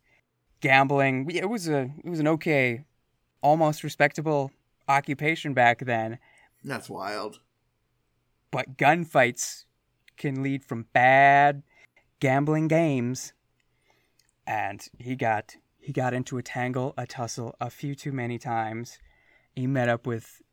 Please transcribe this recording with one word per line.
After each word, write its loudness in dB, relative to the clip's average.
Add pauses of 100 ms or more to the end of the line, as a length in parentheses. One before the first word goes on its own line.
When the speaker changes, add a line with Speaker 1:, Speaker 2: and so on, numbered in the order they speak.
(600)
Speaker 1:
gambling, 4
it -2
was -4
a, 0 (140)
it -8
was -4
an 2
okay, 0 (580)
almost 2
respectable 0 (380)
occupation -2
back 4
then. -4 (440)
Speaker 2:
That's -10
wild. -10 (1120)
Speaker 1:
But -8
gunfights 2 (520)
can -4
lead -4
from -8
bad 6 (560)
gambling 2
games, 0 (1160)
and -8 (120)
he -8
got, -2 (240)
he -12
got -2
into -6
a -8
tangle, -6
a -8
tussle, -10
a -6
few -10
too -10
many -6
times. -8 (580)
He -4
met 0
up -2
with, -8 (120)